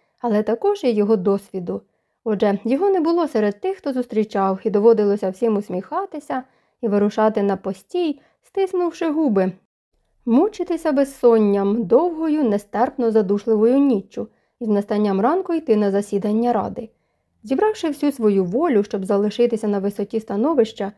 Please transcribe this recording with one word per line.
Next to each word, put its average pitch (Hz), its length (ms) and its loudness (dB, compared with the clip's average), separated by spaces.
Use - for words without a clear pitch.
але 220 220 0
також 392 420 0
і 254 60 2
його 214 260 2
досвіду. 196 640 -2
Отже, 202 400 0
його 277 260 0
не 381 100 2
було 330 280 0
серед 208 320 -2
тих, 381 160 -4
хто 277 160 -8
зустрічав, 214 720 -2
і 214 60 -2
доводилося 202 600 2
всім 214 260 0
усміхатися 285 840 -6
і 233 80 -2
вирушати 208 540 0
на 202 140 0
постій, 294 640 -6
стиснувши 359 680 -2
губи, 214 420 0
мучитися 330 680 0
безсонням, 226 920 2
довгою, 311 600 2
нестерпно 226 640 -2
задушливою 214 680 2
ніччю, 214 500 -2
і 240 40 -8
з 214 40 -4
настанням 202 520 0
ранку 339 340 0
йти 311 220 0
на 208 140 2
засідання 208 640 -2
ради. 214 380 -6
Зібравши 339 460 -2
всю 285 240 -2
свою 208 320 0
волю, 233 400 0
щоб 196 200 -6
залишитися 214 640 0
на 202 100 0
висоті 202 420 -4
становища, 220 760 -2